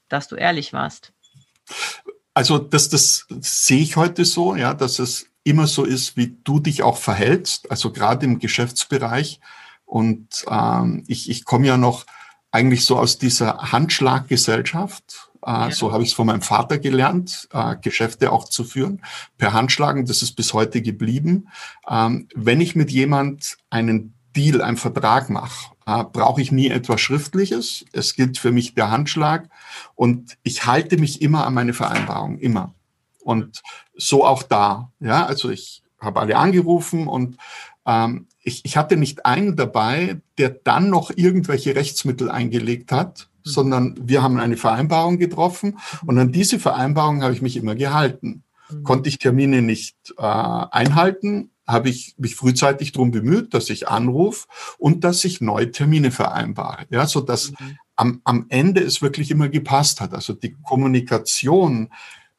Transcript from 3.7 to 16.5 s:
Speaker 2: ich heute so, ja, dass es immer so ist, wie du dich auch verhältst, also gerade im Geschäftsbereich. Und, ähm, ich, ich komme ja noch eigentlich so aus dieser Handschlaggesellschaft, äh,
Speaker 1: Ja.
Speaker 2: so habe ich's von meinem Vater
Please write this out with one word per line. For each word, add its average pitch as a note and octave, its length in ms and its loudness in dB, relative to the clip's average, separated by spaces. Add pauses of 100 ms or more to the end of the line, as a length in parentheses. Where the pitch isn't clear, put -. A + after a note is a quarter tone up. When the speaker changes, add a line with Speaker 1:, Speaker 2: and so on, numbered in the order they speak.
Speaker 2:
ich D#3 160 0
heute E3+ 280 2
so, F3 300 0
ja, C#3 200 0
dass C3+ 240 -2
es B2+ 280 -4 (180)
immer D3+ 220 4
so D3 180 0
ist, B2+ 320 -2
wie A#2+ 280 -2
du D3 160 2
dich D3 220 -2
auch - 160 0
verhältst, G#2 720 0
also A#2 220 -4
gerade A#2+ 340 0
im A#2+ 120 2
Geschäftsbereich. A#2+ 1000 -4 (460)
Und, A2 640 -2
ähm, A#2 600 0
ich, A2+ 220 -6
ich A#2+ 140 -8
komme A#2+ 220 4
ja C3 100 6
noch B2 280 2 (460)
eigentlich B2 340 4
so B2+ 140 4
aus A#2 200 2
dieser A#2+ 540 -2
Handschlaggesellschaft, C3 1600 0 (120)
äh, - 80 -6
Speaker 1:
Ja. A#2 200 -2
Speaker 2:
so G#2+ 220 -2
habe A2+ 120 2
ich's A#2 80 0
von A2+ 140 0
meinem G#2+ 160 0
Vater B2 360 0